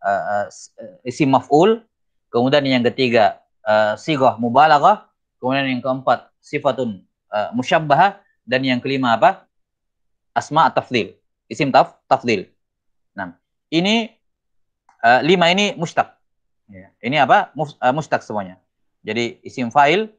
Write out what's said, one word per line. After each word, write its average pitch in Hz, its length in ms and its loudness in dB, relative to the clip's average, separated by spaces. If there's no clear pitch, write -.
eh, 98 180 -2
eh, 101 160 -4
s-, - 240 -20
eh, - 320 -14
isim 135 240 -2
maf'ul, 180 480 2
kemudian 135 320 0
yang 131 320 0
ketiga, 117 480 0
eh, 107 320 0
sighah 131 400 0
mubalaghah, 147 720 2
kemudian 135 240 -2
yang 131 160 -4
keempat 131 560 -4
sifatun, 127 640 -4
eh, 104 240 -4
musyabbahah, 160 640 0
dan 127 160 -2
yang 131 160 -2
kelima 131 400 -2
apa? 180 300 0
Asma 151 400 0
tafdhil, 117 400 -4
isim 135 240 -4
taf-, - 240 2
tafdhil. 117 400 -2
Nah, 90 240 -14
ini, 214 400 0
eh, 120 160 6
lima 170 320 2
ini 196 240 -2
mushtaq. 156 320 -4
Ya, 95 160 -20
ini 139 160 -2
apa? 165 320 2
Mus-, 143 240 -8
eh, 127 160 0
mushtaq 147 320 -6
semuanya. 98 320 -10
Jadi 113 400 -6
isim 123 240 -8
fa'il, 156 500 2